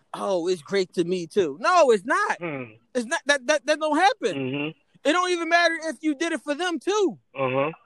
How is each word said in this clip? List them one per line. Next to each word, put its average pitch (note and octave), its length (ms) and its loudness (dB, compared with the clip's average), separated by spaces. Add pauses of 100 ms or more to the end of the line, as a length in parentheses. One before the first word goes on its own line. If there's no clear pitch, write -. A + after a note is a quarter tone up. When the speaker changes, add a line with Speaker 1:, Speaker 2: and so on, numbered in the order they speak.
(140)
Speaker 1:
"Oh, F#3+ 340 -2
it's F#3 140 -2
great F#3 320 -2
to F3+ 100 0
me F3 220 -4
too." D#3 340 -2
No, D#4+ 300 6
it's G#3 140 2
not. C#4+ 340 0
Speaker 2:
Mm. C3 400 -10 (160)
Speaker 1:
It's B3 120 -4
not. D#4+ 200 -4
That, C4+ 200 2
that, D4 200 0
that D4 140 0
don't D4+ 160 0
happen. E4 400 2
Speaker 2:
Mm-hmm. C#3+ 420 -6 (300)
Speaker 1:
It D4 40 4
don't F4+ 180 0
even E4+ 180 -2
matter E4+ 360 4
if D#4 160 -6
you D#4 140 -2
did D#4+ 180 -4
it D4 100 -4
for D4 120 -4
them E4+ 240 -4
too. F4+ 400 -2 (200)
Speaker 2:
Uh-huh. C3+ 340 0 (140)